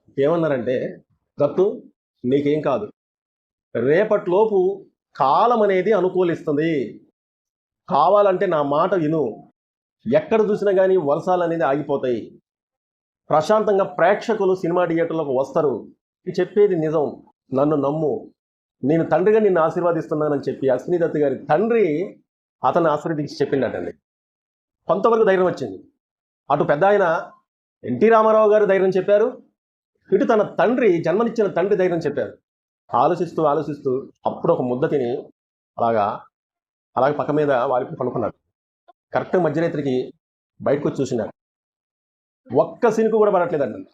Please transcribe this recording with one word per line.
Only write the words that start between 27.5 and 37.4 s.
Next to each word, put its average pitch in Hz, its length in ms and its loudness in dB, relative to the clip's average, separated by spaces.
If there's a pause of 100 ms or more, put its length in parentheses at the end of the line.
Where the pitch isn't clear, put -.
ఎన్టీ 123 240 0
రామారావు 220 440 4
గారు 214 120 4
ధైర్యం 190 240 2
చెప్పారు, 202 540 0 (680)
ఇటు - 120 2
తన 214 180 2
తండ్రి, 185 600 0
జన్మనిచ్చిన 214 440 0
తండ్రి 185 300 -2
ధైర్యం 175 220 0
చెప్పారు. 139 400 -6 (560)
ఆలోచిస్తూ 165 480 0
ఆలోచిస్తూ 143 680 -2 (140)
అప్పుడు - 260 0
ఒక 131 100 -2
ముద్ద 127 280 -4
తిని 131 260 -2 (640)
అలాగా, 113 420 -2 (760)
అలాగే 131 160 2
పక్క 143 180 -4
మీద 147 200 0